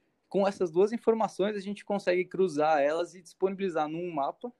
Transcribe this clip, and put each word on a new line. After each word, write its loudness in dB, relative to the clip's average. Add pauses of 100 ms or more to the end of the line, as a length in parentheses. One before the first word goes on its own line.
(300)
Com 0
essas -2
duas 2
informações, 0
a -8
gente -10
consegue 0
cruzar 2
elas 0
e -20
disponibilizar -2
num -6
mapa, -6